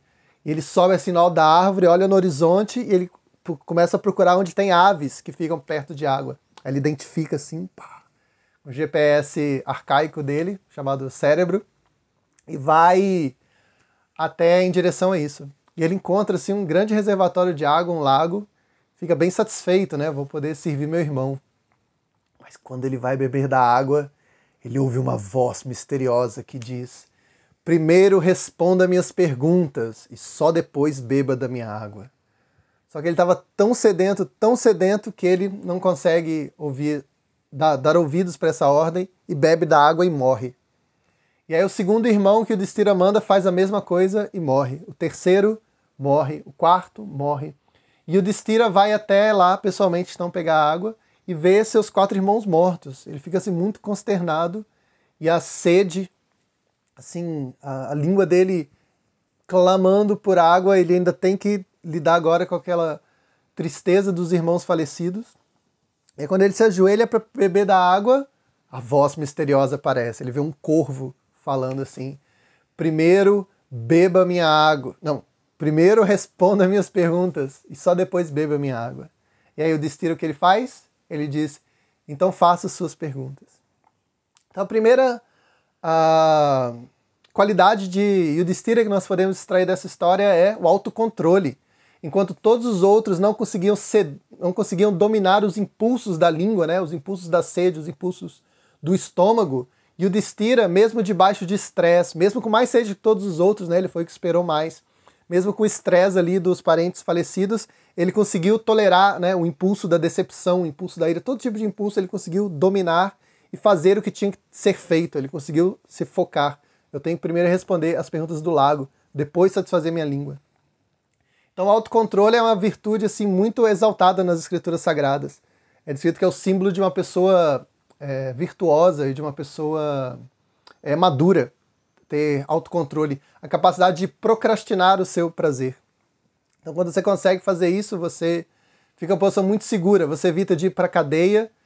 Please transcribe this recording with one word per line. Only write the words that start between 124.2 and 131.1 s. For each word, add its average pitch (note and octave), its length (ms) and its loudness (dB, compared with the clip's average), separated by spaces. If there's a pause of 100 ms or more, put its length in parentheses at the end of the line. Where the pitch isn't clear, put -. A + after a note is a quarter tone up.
nas F3 160 0
escrituras E3+ 400 -6
sagradas. C#3+ 640 -2 (440)
É D#3 60 -10
descrito D#3+ 260 -2
que - 60 -2
é F#3+ 40 4
o F3 40 2
símbolo F#3+ 400 0
de F3+ 80 -6
uma G3 100 2
pessoa, F3+ 800 0 (320)
é, C3+ 320 -8
virtuosa D3+ 800 0
e C3+ 40 -4
de C3+ 80 -10
uma D3 120 -8
pessoa, D3 840 -6 (640)
é, D3 140 -4
madura, E3 560 2 (560)